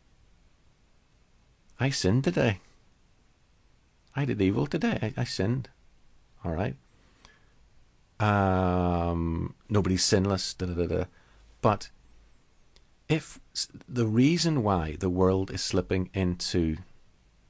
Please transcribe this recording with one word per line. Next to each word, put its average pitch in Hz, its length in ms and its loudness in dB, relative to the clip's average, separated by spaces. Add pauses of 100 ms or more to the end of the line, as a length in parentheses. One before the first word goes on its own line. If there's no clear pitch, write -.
(1800)
I 135 120 0
sinned 127 340 2
today. 131 340 0 (1600)
I 143 80 -2
did 113 180 0
evil 110 240 2
today. 175 320 -2 (180)
I, 123 40 -2
I 123 40 -2
sinned. 120 440 -2 (760)
All 85 80 -4
right. 107 220 -4 (1400)
Um, 90 1400 0 (140)
nobody's 92 340 0
sinless. 98 520 0
Da, 92 120 -8
da, 87 80 -6
da, 87 120 -2
da. 85 180 -2 (560)
But 104 300 0 (1200)
if 156 300 -4 (160)
s-, - 140 -6 (200)
the 120 180 -2
reason 147 580 4
why 82 340 0
the 92 120 0
world 92 420 2
is 92 100 -6
slipping 92 500 -2
into 87 680 0 (720)